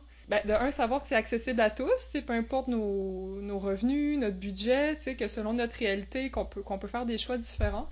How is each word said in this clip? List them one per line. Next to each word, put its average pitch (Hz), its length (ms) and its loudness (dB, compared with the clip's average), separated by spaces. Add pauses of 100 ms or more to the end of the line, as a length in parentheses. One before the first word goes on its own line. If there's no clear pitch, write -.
(280)
Ben, - 180 2
de 214 60 2
un, 240 180 4
savoir 233 320 2
que - 60 -14
c'est 254 80 4
accessible 226 440 2
à 214 100 8
tous, 254 180 -2
tu 494 300 2
sais, - 40 -6
peu 240 100 -4
importe 254 360 0
nos, 196 720 -2
nos 202 180 -4
revenus, 254 600 2
notre 208 180 0
budget, 240 600 2
tu 302 60 -14
sais, 262 140 -6
que 214 120 -2
selon 220 240 -4
notre 233 240 0
réalité, 208 540 -2
qu'on 196 160 -2
peut, 196 160 -10
qu'on 196 160 -4
peut 202 100 -8
faire 247 160 -4
des 233 140 -2
choix 254 180 -2
différents. 226 560 -2